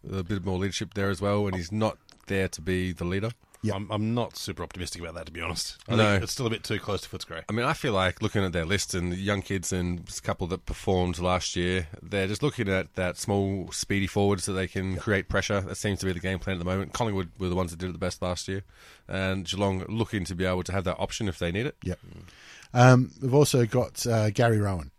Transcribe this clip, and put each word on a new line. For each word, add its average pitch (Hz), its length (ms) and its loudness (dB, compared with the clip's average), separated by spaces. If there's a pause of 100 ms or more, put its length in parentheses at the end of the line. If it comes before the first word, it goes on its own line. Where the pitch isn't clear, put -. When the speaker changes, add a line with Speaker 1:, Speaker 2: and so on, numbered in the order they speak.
(120)
Speaker 1:
a 95 120 -4
bit 92 200 -2
more 92 140 0
leadership 98 380 -4
there 98 160 0
as 92 100 -4
well, 101 240 2
and 92 100 -2
he's 87 160 -6
not 107 280 0 (260)
there 95 220 0
to - 140 -8
be 92 320 0
the 85 120 -6
leader. 98 240 -2 (340)
Speaker 2:
Yeah. 107 100 0
Speaker 3:
I'm, 98 180 -6
I'm 107 220 0
not 117 240 -2
super 90 240 -8
optimistic 85 400 -8
about 82 140 -10
that, 85 100 -10
to 82 60 -14
be 82 100 -10
honest. 85 360 -6 (120)
I 117 60 2
Speaker 1:
No. 107 160 6
Speaker 3:
think 98 120 2
it's - 80 -4
still 131 140 -4
a 113 60 2
bit 113 120 -6
too 107 160 -2
close 98 220 -4
to - 80 -14
Footscray. 82 400 -10
Speaker 1:
I 101 40 -2
mean, 120 120 0
I 156 80 0
feel 143 180 -2
like 92 300 2
looking 104 220 2
at 92 100 0
their 82 140 0
list 95 260 0
and 90 180 0
the 87 40 -2
young 98 260 0
kids 95 320 -4
and 87 340 -2
a - 140 -12
couple - 260 -2
that - 200 -4
performed 90 500 2
last 90 380 0
year, 90 320 0 (160)
they're 95 240 0
just 101 160 -2
looking 120 260 0
at 95 240 0
that 90 240 -2
small, 98 540 0
speedy 101 340 0
forwards 101 400 2
that 101 80 -2
they 92 140 -2
can 92 300 -2
create 98 300 0
pressure. 101 340 0
That - 140 -6
seems 101 260 -2
to 92 40 -2
be 92 80 0
the 87 60 -4
game 92 180 -2
plan 95 200 -4
at - 20 -4
the 85 60 -4
moment. 92 280 -2
Collingwood 98 460 -2
were 92 100 0
the 90 60 0
ones 90 160 0
that 82 80 -12
did 90 100 -4
it 87 40 -6
the 82 40 -8
best 90 240 -4
last 90 260 -4
year, 95 140 -4 (460)
and 95 360 -2
Geelong 95 460 0
looking 107 360 -2
to 90 100 -6
be 92 100 0
able 90 180 0
to - 80 -6
have 95 120 0
that 87 160 -2
option 101 280 -2
if 90 120 -4
they 85 120 0
need 104 140 0
it. 151 180 -6
Speaker 2:
Yep. 90 160 -4 (760)
Um, 127 360 10 (120)
we've 127 100 0
also 139 320 6
got, - 400 -2
uh, 110 240 4
Gary 113 300 4
Rowan 92 400 -2